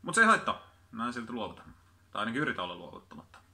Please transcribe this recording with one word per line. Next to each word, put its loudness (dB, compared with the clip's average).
Mut -6
se 8
ei 10
haittaa. 2
Mä -4
en -4
silti -8
luovuta. -6
Tai -4
ainakin 0
yritä -2
olla -6
luovuttamatta. -16